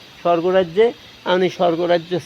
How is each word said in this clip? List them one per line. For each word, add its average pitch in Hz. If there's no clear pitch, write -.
স্বর্গরাজ্যে, 180
আমি 180
স্বর্গরাজ্য 175